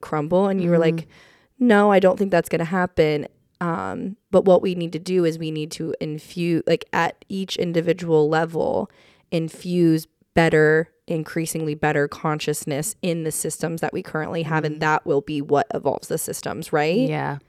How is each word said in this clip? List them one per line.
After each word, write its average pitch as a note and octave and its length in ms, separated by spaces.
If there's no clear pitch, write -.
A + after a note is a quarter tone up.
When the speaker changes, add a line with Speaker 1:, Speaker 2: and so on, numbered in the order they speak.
Speaker 1:
crumble?" D#3+ 480
And F#3+ 140
you F3 80
were F3 60
Speaker 2:
Mm-hmm. E3 200
Speaker 1:
like, E3 120
"No, G#3 340
I G3 60
don't F#3 200
think G3 120
that's E3+ 180
gonna E3 160
happen." D#3+ 640
Um, E3+ 560
but F#3 140
what F3+ 180
we F#3 140
need E3+ 160
to D#3+ 80
do F3+ 240
is E3 140
we D#3+ 120
need D#3 220
to D#3+ 280
infuse, E3 680
like, E3 260
at - 360
each F#3+ 280
individual E3 720
level, E3 600
infuse E3 720
better, D#3+ 560
increasingly D#3+ 680
better D3 320
consciousness D3+ 960
in E3 220
the D#3 80
systems D#3+ 480
that D#3+ 120
we F#3 100
currently D#3+ 420
have. D#3 180
Speaker 2:
Mm-hmm. D3+ 120
Speaker 1:
And D#3 80
that D3+ 220
will C#3+ 180
be D3+ 200
what C#3+ 320
evolves - 340
the D#3+ 100
systems, - 540
right? D#3+ 360
Speaker 2:
Yeah. C#3+ 300